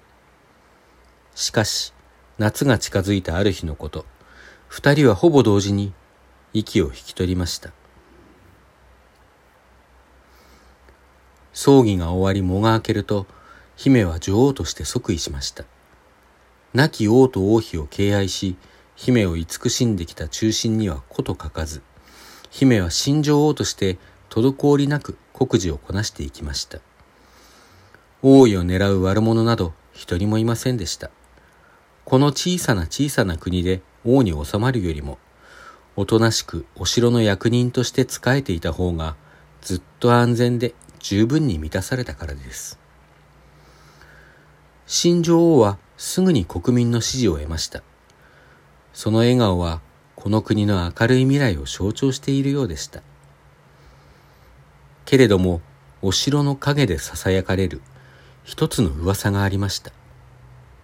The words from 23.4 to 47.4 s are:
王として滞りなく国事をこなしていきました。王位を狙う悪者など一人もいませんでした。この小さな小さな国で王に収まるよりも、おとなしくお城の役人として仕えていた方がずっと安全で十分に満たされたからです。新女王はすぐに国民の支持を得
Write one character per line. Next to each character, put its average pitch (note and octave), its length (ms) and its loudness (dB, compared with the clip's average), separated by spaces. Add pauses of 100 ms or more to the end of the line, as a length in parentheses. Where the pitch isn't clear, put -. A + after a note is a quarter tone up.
王 D3+ 80 2
と B2 120 -4
し - 80 -6
て F#2+ 240 -4 (320)
滞 C#3 480 2
り C#3+ 100 0
な C#3+ 140 -2
く - 160 -14 (160)
国 - 260 0
事 F2+ 120 -2
を D2 60 -6
こ - 140 -16
な G2+ 140 -4
し - 60 -8
て - 120 -12
い C#2+ 80 -10
き - 100 -20
ま D2 120 -8
し - 100 -8
た。 - 160 -16 (1400)
王 C3+ 240 10
位 G#2 80 4
を F2+ 100 0
狙 F#2 280 2
う F#2+ 80 2
悪 F#2+ 200 2
者 A2+ 220 2
な A#2 140 2
ど E2+ 160 -4 (180)
一 - 260 -6
人 G2+ 120 -2
も A2 80 0
い A2+ 80 0
ま A#2 100 0
せ B2+ 160 -4
ん B2 60 -4
で E2+ 80 -8
し - 100 -8
た。 - 160 -16 (960)
こ - 120 2
の C#3+ 100 4
小 F3+ 300 -2
さ C3 180 0
な F2+ 80 -2
小 C#3 260 -4
さ B2 160 0
な F2 120 -4
国 F2+ 240 -2
で F2+ 200 -2 (240)
王 B2+ 180 4
に F#2+ 80 0 (140)
収 - 120 -4
ま A#2+ 140 0
る B2 100 -4
よ E2+ 120 -4
り D2 80 -8
も、 C#2 160 -12 (800)
お G2+ 80 -2
と A2+ 120 2
な A2+ 140 4
し - 120 -4
く - 220 -10 (100)
お F#2+ 100 -8
城 A#2+ 260 2
の A#2+ 100 2
役 G#2+ 280 0
人 B2 220 2
と B2+ 120 -2
し - 80 -4
て C3 160 0
仕 - 200 -12
え D3+ 140 2
て - 120 -6
い E2+ 80 -4
た F2 100 -2
方 F2+ 220 -2
が D#2+ 240 -6 (440)
ず - 140 -6
っ F2 60 -8 (180)
と A#2+ 140 4
安 A#2+ 220 4
全 A#2+ 220 0
で A#2 160 -4 (260)
十 G2+ 260 0
分 D3+ 220 0
に F2 120 -2
満 D#2 140 -8
た F#2+ 80 -2
さ B2+ 160 -6
れ B2 80 -8
た E2+ 100 -12
か E2 120 -12
ら C#2+ 60 -12
で C2 200 -16
す。 - 260 -16 (2000)
新 F3 360 0
女 E3+ 320 4
王 C3+ 40 8
は G2+ 200 2 (180)
す - 240 -4
ぐ F#3 100 4
に G#2+ 140 2
国 A#2+ 320 -2
民 A#2+ 140 2
の A#2 100 0
支 - 160 -6
持 B2 100 0
を D#2 120 0
得 D2 100 -10